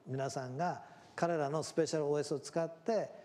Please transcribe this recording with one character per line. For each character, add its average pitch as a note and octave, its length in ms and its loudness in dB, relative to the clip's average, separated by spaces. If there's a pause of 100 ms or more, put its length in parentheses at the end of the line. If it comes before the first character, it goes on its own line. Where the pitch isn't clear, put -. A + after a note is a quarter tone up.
皆 C3+ 240 -2
さ C3 160 -4
ん B2+ 100 -8
が E3+ 260 0 (340)
彼 E3+ 200 2
ら D3 120 2
の D3+ 140 0
ス - 100 -8
ペ D#3+ 140 4
シ D#3 100 0
ャ - 20 4
ル D3+ 60 2
オ D3 120 2
ー D3 40 2
エ C#3+ 40 -2
ス D3+ 100 -2
を C#3 40 0
使 E3 260 -2
っ E3 40 -2
て、 G3+ 400 0 (160)